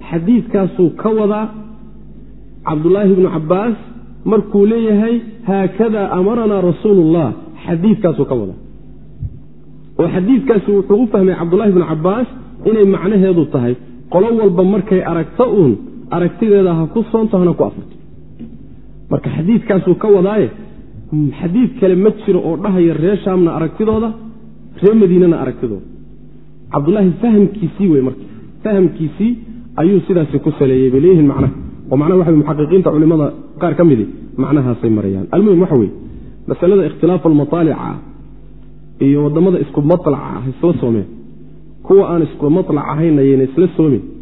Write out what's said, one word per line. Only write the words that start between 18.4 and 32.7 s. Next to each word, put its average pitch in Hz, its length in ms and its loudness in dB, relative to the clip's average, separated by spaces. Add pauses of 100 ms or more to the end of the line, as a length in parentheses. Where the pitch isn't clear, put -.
Marka 151 200 -4
xadiidkaasuu 180 680 0
ka - 120 -6
wadaaye, 196 400 2 (920)
xadiid 190 400 0
kale 185 160 4
ma 196 160 4
jiro 196 280 0
oo 160 180 -4
dhahaya 185 360 0
reer 170 240 0
Shaamna 185 380 0
aragtidooda, 214 540 -2 (720)
reer 208 140 4
Madiinana 180 460 4
aragtidooda. 120 460 -6 (840)
Cabdullaahi 180 480 2
fahamkiisii 202 680 0
wey 143 140 4
marka. 127 220 -4 (380)
Fahamkiisii 185 680 0 (440)
ayuu 180 260 2
sidaasi 156 380 -2
ku 156 120 -2
saleeyey 131 400 2
bay 135 100 2
leeyihiin 165 260 6
macnaha. 135 260 0 (340)
Oo 131 100 0
macnaha 175 220 4
waxa 170 120 2
muxaqiqiinta 156 600 2